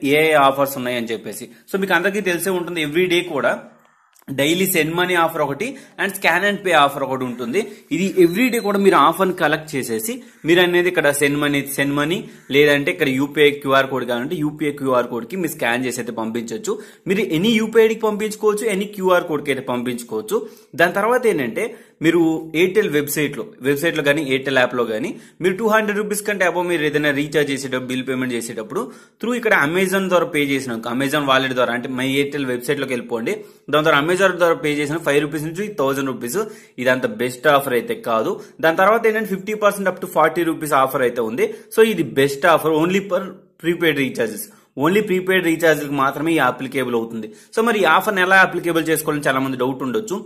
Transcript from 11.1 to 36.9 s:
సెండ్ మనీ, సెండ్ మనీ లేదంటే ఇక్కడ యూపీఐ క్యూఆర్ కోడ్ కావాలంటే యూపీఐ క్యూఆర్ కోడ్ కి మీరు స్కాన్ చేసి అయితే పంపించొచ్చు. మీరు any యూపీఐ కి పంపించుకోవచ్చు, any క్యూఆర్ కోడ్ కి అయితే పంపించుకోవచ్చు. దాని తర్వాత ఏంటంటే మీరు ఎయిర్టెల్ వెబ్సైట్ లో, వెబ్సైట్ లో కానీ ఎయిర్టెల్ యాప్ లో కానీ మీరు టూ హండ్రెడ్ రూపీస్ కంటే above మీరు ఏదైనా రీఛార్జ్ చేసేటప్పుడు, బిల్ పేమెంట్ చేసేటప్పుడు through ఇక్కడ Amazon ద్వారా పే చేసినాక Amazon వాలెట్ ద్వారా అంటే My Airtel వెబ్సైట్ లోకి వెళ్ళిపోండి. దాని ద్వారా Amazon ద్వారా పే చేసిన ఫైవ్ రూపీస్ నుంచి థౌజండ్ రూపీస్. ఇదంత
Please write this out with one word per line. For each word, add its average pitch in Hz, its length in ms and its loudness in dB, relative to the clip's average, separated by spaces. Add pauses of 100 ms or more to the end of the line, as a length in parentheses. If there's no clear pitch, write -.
సెండ్ 143 220 2
మనీ, 143 180 0 (160)
సెండ్ 143 220 0
మనీ 160 200 -2 (380)
లేదంటే 143 380 4
ఇక్కడ 147 140 0 (120)
యూపీఐ 143 300 4 (120)
క్యూఆర్ 135 300 4
కోడ్ 123 180 -4
కావాలంటే 147 340 -2
యూపీఐ 151 360 -4
క్యూఆర్ 123 320 0
కోడ్ 117 180 -6
కి 190 120 -8
మీరు 156 160 -4
స్కాన్ 123 280 -2
చేసి 120 160 -6
అయితే 113 100 -8 (100)
పంపించొచ్చు. 113 520 -6 (340)
మీరు 196 140 0 (140)
any 202 240 2
యూపీఐ 226 340 4
కి 226 140 -8
పంపించుకోవచ్చు, 214 680 -2
any 196 220 -2
క్యూఆర్ 180 340 2
కోడ్ 147 160 -2
కి 143 80 0
అయితే 127 180 -6
పంపించుకోవచ్చు. 120 680 -4 (420)
దాని 175 200 4
తర్వాత 240 320 2
ఏంటంటే 139 320 -2 (400)
మీరు 165 160 4 (400)
ఎయిర్టెల్ 190 340 2
వెబ్సైట్ 151 440 -2
లో, 110 40 -8 (240)
వెబ్సైట్ 147 320 0
లో 151 80 -2
కానీ 147 240 2
ఎయిర్టెల్ 135 300 0
యాప్ 123 180 2
లో 120 140 2
కానీ 123 180 -4 (320)
మీరు 185 160 2
టూ 226 160 -2
హండ్రెడ్ 208 260 0
రూపీస్ 208 280 -4
కంటే 196 220 0
above 175 200 -2
మీరు 165 180 0
ఏదైనా 147 300 0
రీఛార్జ్ 151 340 0
చేసేటప్పుడు, 127 380 -6
బిల్ 127 180 -4
పేమెంట్ 127 280 -4
చేసేటప్పుడు 113 440 -6 (400)
through 233 200 -2
ఇక్కడ 220 140 0 (120)
Amazon 185 460 0
ద్వారా 170 200 2
పే 151 80 0 (120)
చేసినాక 120 440 -4
Amazon 139 340 0
వాలెట్ 131 280 2
ద్వారా 117 180 2
అంటే 123 220 -6
My 127 100 -2 (120)
Airtel 143 320 -2
వెబ్సైట్ 135 300 -4
లోకి 127 120 -4
వెళ్ళిపోండి. 120 400 -4 (400)
దాని 151 120 2
ద్వారా 151 180 4
Amazon 185 360 2
ద్వారా 170 240 4
పే 151 160 0
చేసిన 147 260 -2
ఫైవ్ 143 200 4
రూపీస్ 151 220 -6
నుంచి 175 180 -6 (160)
థౌజండ్ 135 300 0
రూపీస్. 120 280 -6 (420)
ఇదంత 127 240 0 (160)